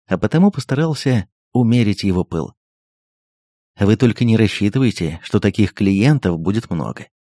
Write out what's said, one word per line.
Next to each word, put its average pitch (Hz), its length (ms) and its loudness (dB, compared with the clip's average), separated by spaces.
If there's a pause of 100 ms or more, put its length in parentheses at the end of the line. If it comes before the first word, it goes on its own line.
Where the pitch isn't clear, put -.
а 92 100 -2
потому 175 340 2
постарался 135 760 -2 (260)
умерить 117 500 2
его 92 200 0
пыл. 80 300 -6 (1300)
«Вы 104 160 4
только 120 300 2
не 110 120 2
рассчитывайте, 101 840 0
что - 180 -2
таких 101 340 0
клиентов 98 640 0
будет 98 300 -4
много. 67 380 -8 (180)